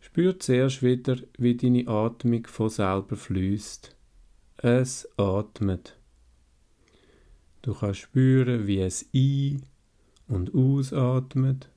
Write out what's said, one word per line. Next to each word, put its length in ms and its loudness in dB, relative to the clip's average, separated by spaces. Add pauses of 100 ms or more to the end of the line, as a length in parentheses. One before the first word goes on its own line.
Spür 380 0
zuerst 440 0
wieder, 340 2 (220)
wie 180 2
deine 320 2
Atmung 580 0
von 220 -2
selber 480 -2
fließt. 800 -6 (600)
Es 580 0
atmet. 840 -2 (1600)
Du 120 -6
kannst 260 -4
spüren, 680 2
wie 140 0
es 340 -4
ein- 500 0 (640)
und 260 -4
ausatmet. 1200 0